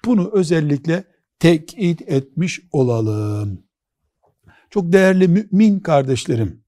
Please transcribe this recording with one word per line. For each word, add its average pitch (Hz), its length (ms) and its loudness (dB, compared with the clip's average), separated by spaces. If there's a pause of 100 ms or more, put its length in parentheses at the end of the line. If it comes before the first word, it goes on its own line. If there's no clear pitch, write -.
Bunu 208 280 0
özellikle 160 680 -2 (360)
tekit 170 600 0
etmiş 156 600 -6 (100)
olalım. 107 920 -4 (1040)
Çok 175 220 -2
değerli 185 360 4
mümin 202 520 2
kardeşlerim 131 880 -2